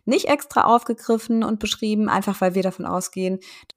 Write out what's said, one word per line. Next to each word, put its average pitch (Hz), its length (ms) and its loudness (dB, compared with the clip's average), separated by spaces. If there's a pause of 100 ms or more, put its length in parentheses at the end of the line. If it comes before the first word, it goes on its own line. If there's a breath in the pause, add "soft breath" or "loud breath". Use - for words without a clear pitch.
nicht 277 200 2
extra - 380 0
aufgegriffen 226 800 0
und 220 160 -2
beschrieben, 214 480 -2
einfach 202 320 0
weil 185 140 2
wir 190 80 2
davon 180 240 -4
ausgehen, 185 540 -4 (360 loud breath)